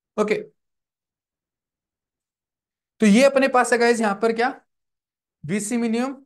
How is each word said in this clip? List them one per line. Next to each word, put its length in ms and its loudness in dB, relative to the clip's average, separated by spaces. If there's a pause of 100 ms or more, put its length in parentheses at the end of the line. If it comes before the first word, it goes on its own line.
(180)
ओके, 180 -2 (2750)
तो 40 4
ये 180 6
अपने 260 2
पास 240 0
है 60 2
गाइस 220 2
यहाँ 200 -2
पर 120 0
क्या, 160 -2 (920)
वीसी 340 -6
मिनिमम, 380 -4 (100)